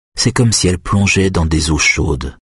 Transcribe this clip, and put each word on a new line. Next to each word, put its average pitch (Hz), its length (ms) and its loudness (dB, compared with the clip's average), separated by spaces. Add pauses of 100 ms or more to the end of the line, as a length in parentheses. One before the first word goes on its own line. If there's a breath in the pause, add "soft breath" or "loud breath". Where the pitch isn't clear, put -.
(160)
c'est - 160 -4
comme 117 220 2
si - 140 0
elle 90 120 0
plongeait 98 520 0
dans 90 140 0
des 78 260 0
eaux 76 80 0
chaudes 69 580 -2 (140)